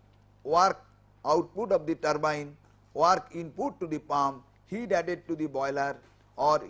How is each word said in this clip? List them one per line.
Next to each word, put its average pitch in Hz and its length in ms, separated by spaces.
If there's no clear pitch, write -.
work 175 360
output 175 460
of 160 160
the 160 80
turbine, 151 600
work 170 400
input 170 460
to 175 80
the 156 100
pump, 143 460
heat 214 240
added 170 360
to 165 80
the 156 120
boiler, 139 500
or 147 320